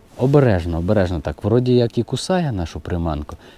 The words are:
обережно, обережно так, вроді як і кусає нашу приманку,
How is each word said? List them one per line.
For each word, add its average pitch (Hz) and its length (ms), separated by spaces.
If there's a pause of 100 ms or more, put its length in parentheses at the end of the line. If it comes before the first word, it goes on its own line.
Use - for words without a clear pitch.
(180)
обережно, 110 600
обережно 87 420
так, - 240
вроді 123 300
як 120 240
і 120 40
кусає 160 500
нашу 87 280
приманку, 82 560 (220)